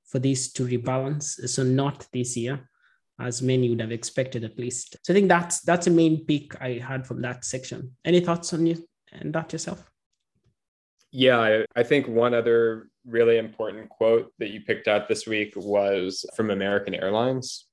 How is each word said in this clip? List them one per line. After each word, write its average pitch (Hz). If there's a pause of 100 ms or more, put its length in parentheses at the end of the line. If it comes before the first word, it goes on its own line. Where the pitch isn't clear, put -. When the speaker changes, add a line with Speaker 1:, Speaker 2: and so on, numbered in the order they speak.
Speaker 1:
for -
this 131
to 127
rebalance. 131
So 131
not 139
this 123
year, 123 (500)
as 123
many 127
would 117
have 110
expected 120
at 107
least. 123
So 175
I -
think 202
that's, 175
that's 175
a 180
main 160
pick -
I 127
had 127
from 123
that 123
section. 131 (120)
Any 175
thoughts 170
on 165
you 165 (260)
and 151
that 160
yourself? - (1200)
Speaker 2:
Yeah, 127
I, 110 (100)
I 120
think 143
one 120
other 117 (160)
really 117
important 110
quote 113
that 107
you 107
picked -
out 104
this -
week 107
was 98 (120)
from 110
American 101
Airlines, 120